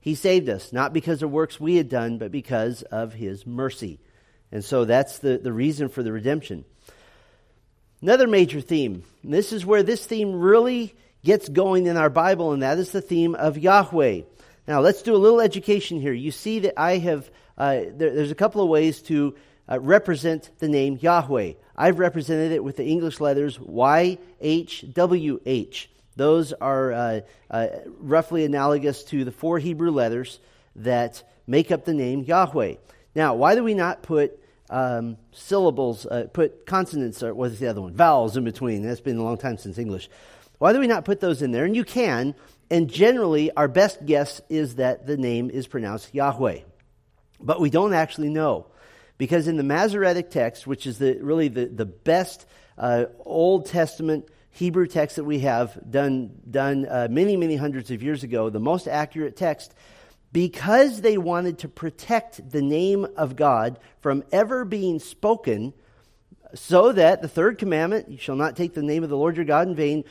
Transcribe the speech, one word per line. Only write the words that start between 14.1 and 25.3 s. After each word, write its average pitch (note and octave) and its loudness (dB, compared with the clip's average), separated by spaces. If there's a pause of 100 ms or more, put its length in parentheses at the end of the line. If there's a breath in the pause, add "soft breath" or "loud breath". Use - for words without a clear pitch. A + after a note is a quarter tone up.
Now, D3 2
let's F#3+ 4
do A3+ 2
a - 6
little A3 8
education G3 0
here. C#3 -2
You C3+ -6
see A3 -6
that F#3+ -2
I F3 2
have, E3 -2 (260 soft breath)
uh, C3+ 0 (140)
there, D3+ 0
there's D3 -2
a - -6
couple G#3 0
of F#3 2
ways D#3+ 2
to, C#3+ -2 (340 soft breath)
uh, C3 -2
represent D#3+ 0
the D#3+ -4
name C#3 0
Yahweh. C3+ 2 (220 soft breath)
I've E3 2
represented D#3+ -2
it C#3+ -2
with C3+ -8
the C3+ -6
English D#3+ -2
letters C#3+ 0
Y D3+ 2 (220 loud breath)
H D#3+ -2
W E3+ 2